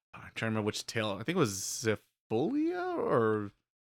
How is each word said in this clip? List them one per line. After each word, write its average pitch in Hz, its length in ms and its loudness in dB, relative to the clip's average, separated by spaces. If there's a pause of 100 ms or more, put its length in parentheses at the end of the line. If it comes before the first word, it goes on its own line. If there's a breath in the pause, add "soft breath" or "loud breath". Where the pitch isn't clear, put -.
(140)
I'm - 100 -16 (120)
trying - 0 -
to 113 120 -4
remember 110 180 0
which - 200 -2
tale. 110 340 -2
I 120 40 -10
think 175 140 -2
it - 20 4
was 101 240 2 (680)
Symphonia 294 520 0 (160)
or 110 540 2 (320)